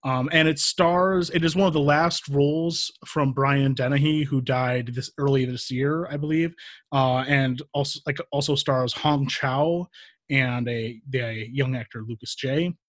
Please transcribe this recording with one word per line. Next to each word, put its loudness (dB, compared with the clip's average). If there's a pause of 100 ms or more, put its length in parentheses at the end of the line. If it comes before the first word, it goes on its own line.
Um, 0
and 4
it 2
stars, 2
it 2
is 2
one 4
of 4
the 2
last 2
roles 0 (160)
from 0
Brian 2
Dennehy, 2
who 0
died -2
this, -8
early 2
this -6
year, 0
I -8
believe. 0 (380)
Uh, 2
and 0 (140)
also, -2
like, -4 (120)
also 0
stars 0
Hong 0
Chow -2 (420)
and 0
a, -6
the -4
young -2
actor -10
Lucas -10
Jay. -2 (160)